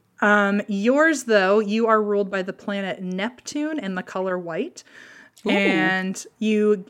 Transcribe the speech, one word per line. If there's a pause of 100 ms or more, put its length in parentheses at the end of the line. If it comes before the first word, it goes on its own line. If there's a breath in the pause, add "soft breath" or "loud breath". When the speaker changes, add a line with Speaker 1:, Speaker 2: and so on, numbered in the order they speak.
(200)
Speaker 1:
Um,
yours,
though,
you
are
ruled
by
the
planet
Neptune
and
the
color
white. (640 loud breath)
Speaker 2:
Ooh.
Speaker 1:
And (140)
you